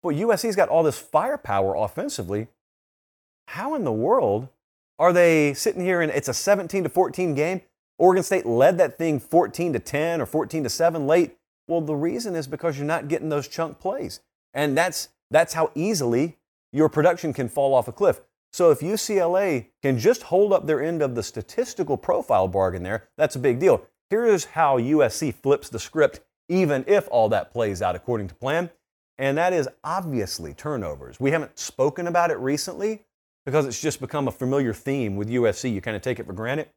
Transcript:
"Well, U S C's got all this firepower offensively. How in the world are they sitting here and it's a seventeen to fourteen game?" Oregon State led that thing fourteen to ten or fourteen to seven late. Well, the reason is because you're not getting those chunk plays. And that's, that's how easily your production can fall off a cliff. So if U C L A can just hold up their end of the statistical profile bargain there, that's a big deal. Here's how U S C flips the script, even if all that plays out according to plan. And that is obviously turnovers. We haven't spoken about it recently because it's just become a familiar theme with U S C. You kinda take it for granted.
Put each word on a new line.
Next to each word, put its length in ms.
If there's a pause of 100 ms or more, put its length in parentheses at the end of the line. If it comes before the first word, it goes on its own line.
"Well, 120
U 180
S 100
C's 120
got 140
all 140
this 160
firepower 760
offensively. 720 (1000)
How 260
in 100
the 80
world 560 (500)
are 160
they 400
sitting 280
here 200
and 100
it's 160
a 60
seventeen 480
to 80
fourteen 440
game?" 280 (360)
Oregon 240
State 240
led 320
that 200
thing 200
fourteen 540
to 60
ten 420
or 60
fourteen 380
to 40
seven 380
late. 320 (300)
Well, 120
the 160
reason 380
is 120
because 300
you're 100
not 220
getting 200
those 180
chunk 320
plays. 420 (320)
And 240
that's, 340 (200)
that's 240
how 200
easily 640 (340)
your 160
production 440
can 160
fall 260
off 120
a 60
cliff. 280 (320)
So 180
if 120
U 140
C 220
L 200
A 320 (120)
can 160
just 260
hold 280
up 140
their 160
end 180
of 140
the 80
statistical 720
profile 520
bargain 340
there, 340
that's 200
a 20
big 220
deal. 260 (240)
Here's 360
how 320
U 240
S 140
C 140
flips 380
the 100
script, 420 (280)
even 400
if 220
all 180
that 240
plays 300
out 120
according 340
to 60
plan. 360 (460)
And 220
that 140
is 160 (160)
obviously 720
turnovers. 680
We 100
haven't 280
spoken 500
about 220
it 80
recently 680 (420)
because 180
it's 160
just 200
become 260
a 60
familiar 420
theme 400
with 160
U 160
S 140
C. 80
You 120
kinda 200
take 180
it 80
for 60
granted. 440